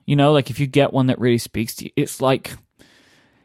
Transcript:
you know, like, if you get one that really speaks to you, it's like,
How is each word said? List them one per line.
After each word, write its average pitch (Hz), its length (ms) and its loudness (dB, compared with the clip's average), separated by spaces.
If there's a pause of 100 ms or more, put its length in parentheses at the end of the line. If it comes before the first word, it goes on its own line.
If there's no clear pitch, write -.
you 143 120 0
know, 143 160 4
like, 143 180 2
if 120 80 -10
you 143 80 0
get 139 260 2
one 131 140 2
that 131 140 0
really 120 180 2
speaks - 380 -8
to - 80 -14
you, - 100 -14
it's - 260 -4
like, 131 340 -2 (920)